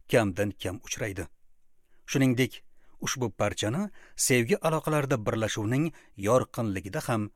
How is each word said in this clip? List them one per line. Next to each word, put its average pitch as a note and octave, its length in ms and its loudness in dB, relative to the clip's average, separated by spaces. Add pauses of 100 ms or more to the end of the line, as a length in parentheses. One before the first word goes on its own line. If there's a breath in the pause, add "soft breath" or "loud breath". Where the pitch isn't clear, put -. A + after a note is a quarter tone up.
kamdan G#2 420 2
kam - 280 -8
uchraydi. G2 480 -8 (800)
Shuningdek, C3 560 2 (320)
ushbu B2 360 -4
parchani A2+ 580 -2 (240 soft breath)
sevgi B2+ 440 2
aloqalarida D3+ 600 0
birlashuvning A2 760 0 (240 loud breath)
yorqinligida G#2 880 0
ham A2 340 -2